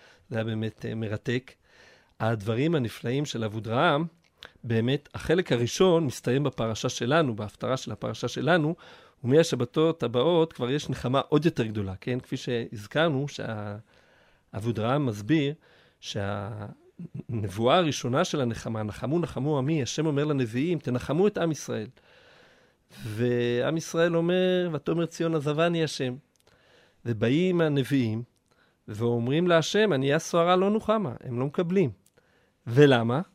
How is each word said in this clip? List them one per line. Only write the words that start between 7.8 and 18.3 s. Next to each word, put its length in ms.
הפרשה 360
שלנו, 460
ומהשבתות 800
הבאות 500
כבר 180
יש 180
נחמה 320
עוד 240
יותר 220
גדולה, 340
כן? 200
כפי 160
שהזכרנו, 920
שה-, 480
אבו 180
דהאם 340
מסביר 480
שהנבואה 1800
הראשונה 480
של 160